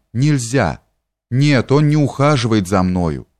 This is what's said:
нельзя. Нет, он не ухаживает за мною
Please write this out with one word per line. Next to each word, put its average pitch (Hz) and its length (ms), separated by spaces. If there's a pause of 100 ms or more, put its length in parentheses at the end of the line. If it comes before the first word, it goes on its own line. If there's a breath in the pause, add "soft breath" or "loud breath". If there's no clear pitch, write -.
(120)
нельзя. 120 720 (480)
Нет, 131 420
он 147 160
не 151 80
ухаживает 123 720
за 95 140
мною 87 440 (140)